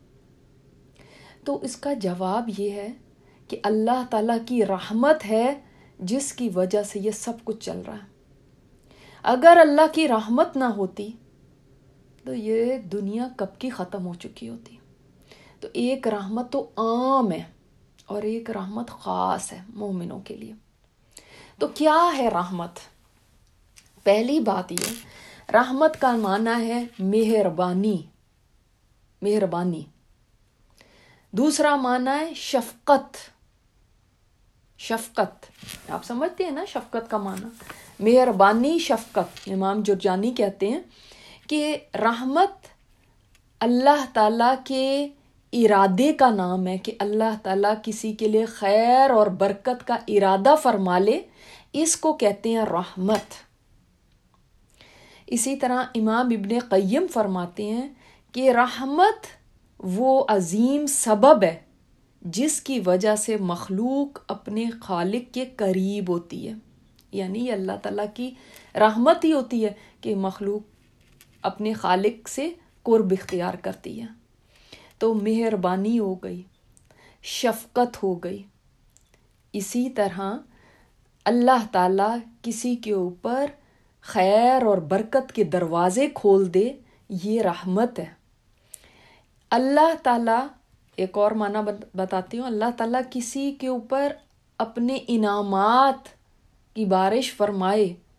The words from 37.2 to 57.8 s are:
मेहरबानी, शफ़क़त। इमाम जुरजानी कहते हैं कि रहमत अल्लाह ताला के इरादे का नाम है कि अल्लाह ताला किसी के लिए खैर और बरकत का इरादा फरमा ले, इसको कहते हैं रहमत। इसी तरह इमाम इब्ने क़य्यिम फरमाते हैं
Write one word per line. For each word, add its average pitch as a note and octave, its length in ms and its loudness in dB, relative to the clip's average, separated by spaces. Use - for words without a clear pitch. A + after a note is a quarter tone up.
मेहरबानी, A#3 800 4
शफ़क़त। - 680 -4
इमाम F#3+ 340 -2
जुरजानी G3 500 0
कहते G3+ 360 -2
हैं E4 140 -4
कि D4+ 240 -2
रहमत C4 680 0
अल्लाह C4 460 2
ताला A#3 460 2
के C4+ 400 -2
इरादे G#3 600 4
का C4+ 180 6
नाम F#3 360 -2
है F#3 120 -4
कि - 120 -10
अल्लाह G#3+ 360 0
ताला G3+ 440 0
किसी A3 320 -8
के G#3+ 140 -2
लिए A3 200 2
खैर A#3 640 4
और G#3+ 200 6
बरकत G3+ 500 -2
का A#3 180 -4
इरादा G3 480 6
फरमा G3 420 2
ले, A3 240 2
इसको D#4 400 0
कहते A3 360 0
हैं A3+ 160 0
रहमत। F#3 640 -2
इसी C4+ 280 -2
तरह B3 400 -2
इमाम A3+ 380 0
इब्ने G#3+ 300 -2
क़य्यिम G3+ 440 2
फरमाते F#3+ 580 -4
हैं A#3+ 300 -6